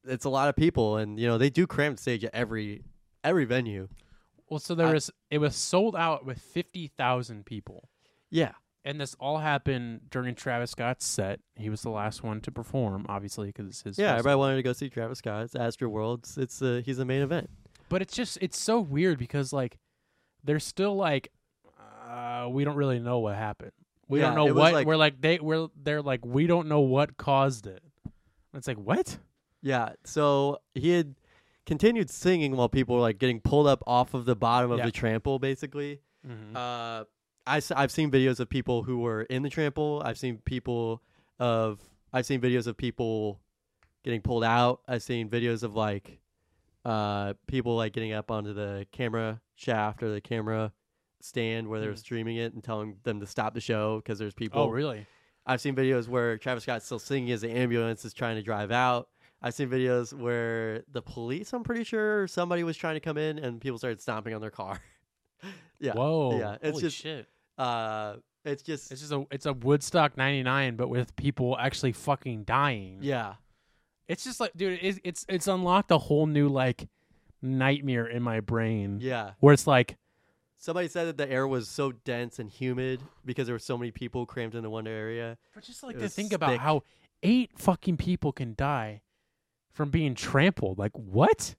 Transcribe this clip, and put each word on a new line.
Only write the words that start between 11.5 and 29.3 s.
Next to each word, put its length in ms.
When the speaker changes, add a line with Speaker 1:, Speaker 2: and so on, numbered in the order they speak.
Speaker 2:
He 140
was 100
the 100
last 320
one 200
to 100
perform, 560
obviously, 420
'cause 160
it's 160
his 160
Speaker 1:
Yeah, 100
Speaker 2:
festival. 100
Speaker 1:
everybody 200
wanted 180
to 60
go 120
see 160
Travis 300
Scott. 240
It's 100
Astroworld. 640
It's, 180
it's, 260
uh, 220
he's 140
the 80
main 160
event. 260
Speaker 2:
But 140
it's 120
just, 280
it's 180
so 200
weird 380
because, 360
like, 240
they're 160
still 340
like, 380
"Uh, 440
we 140
don't 120
really 240
know 200
what 160
happened. 360
We 120
don't 120
Speaker 1:
Yeah, 40
Speaker 2:
know 120
Speaker 1:
it 60
was 60
Speaker 2:
what," 140
Speaker 1:
like 120
Speaker 2:
we're 100
like, 260
they, 160
we're, 300
they're 200
like, 240
"We 200
don't 220
know 120
what 360
caused 500
it." 160
It's 160
like, 100
"What?" 380